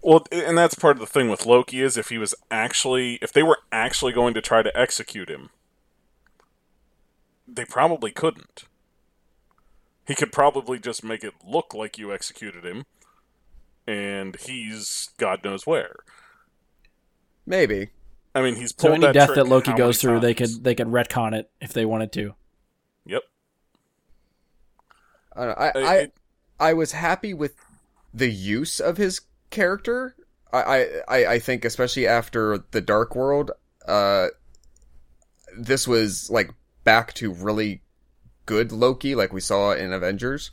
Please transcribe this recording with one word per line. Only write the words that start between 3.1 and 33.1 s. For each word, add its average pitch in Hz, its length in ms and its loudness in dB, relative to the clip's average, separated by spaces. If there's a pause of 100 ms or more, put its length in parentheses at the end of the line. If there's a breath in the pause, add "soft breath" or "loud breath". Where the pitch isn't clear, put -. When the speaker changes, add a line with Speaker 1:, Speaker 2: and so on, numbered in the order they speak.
Speaker 1:
if 110 100 -6
they 143 120 6
were 165 160 6 (120)
actually 117 420 -2
going 120 200 2
to 110 80 -4
try 113 220 4
to 107 160 -2
execute 107 500 -4
him, 76 220 -12 (2000)
they 117 200 -12
probably 135 440 -2
couldn't. - 540 -6 (1400)
He 139 80 -4
could - 180 -2
probably 135 460 2
just 110 260 -10
make 110 200 -10
it 101 100 -12 (100)
look 123 300 -4
like 107 240 -10
you 104 160 -12
executed 95 500 -14
him, 95 220 -12 (1000)
and 101 500 -8
he's 110 840 -10
God 98 260 -2
knows 98 220 -8
where. 139 300 -2 (1500 soft breath)
Speaker 2:
Maybe. 107 460 0 (440)
Speaker 1:
I 135 60 0
mean, 127 140 0
he's 117 160 -10
Speaker 3:
So - 180 2
Speaker 1:
pulled 156 60 6
Speaker 3:
any 160 120 4
Speaker 1:
that 135 60 6
Speaker 3:
death 143 140 8
Speaker 1:
trick 139 100 0
Speaker 3:
that 135 120 4
Loki 131 240 4
Speaker 1:
how 110 40 0
Speaker 3:
goes 120 260 2
Speaker 1:
many 123 120 4
Speaker 3:
through, 117 60 2
they 117 120 4
Speaker 1:
times? 113 220 -2
Speaker 3:
could, 117 100 -14
they 123 100 2
could 117 140 -2
retcon 117 480 0
it 110 140 -10 (100)
if - 140 -14
they 117 100 0
wanted 110 280 -2
to. 101 220 -8 (680)
Speaker 1:
Yep. 98 180 -6 (2250)
Speaker 2:
I 123 80 -6
don't 120 40 -4
know. 113 60 -4 (100)
I, 151 40 2
Speaker 1:
I, 135 140 -2
Speaker 2:
I, 170 160 4
Speaker 1:
it 160 160 -2 (460)
Speaker 2:
I 160 120 4
was 160 200 0
happy 175 420 -4
with 147 220 -6 (580)
the 120 160 0
use 104 500 -4
of 165 160 -2
his 143 240 -4 (300)
character. 226 640 -4 (380)
I, 123 60 2
I, 131 280 2 (220)
I, 123 240 4
I 120 60 2
think 120 260 -4
especially 123 420 -2
after 110 640 0
the 107 120 -2
Dark 107 320 0